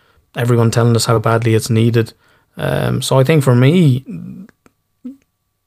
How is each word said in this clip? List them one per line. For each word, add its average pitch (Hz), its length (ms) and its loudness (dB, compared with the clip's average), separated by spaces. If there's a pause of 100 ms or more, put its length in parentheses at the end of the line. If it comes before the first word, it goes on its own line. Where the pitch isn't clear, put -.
(360)
Everyone 117 340 0
telling 117 240 2
us 110 120 -2
how 117 140 2
badly 113 340 0
it's 107 160 -2
needed. 113 420 0 (460)
Um, 123 420 -4
so 131 180 -2
I 135 60 4
think 151 180 2
for 127 120 2
me, 135 500 2 (1600)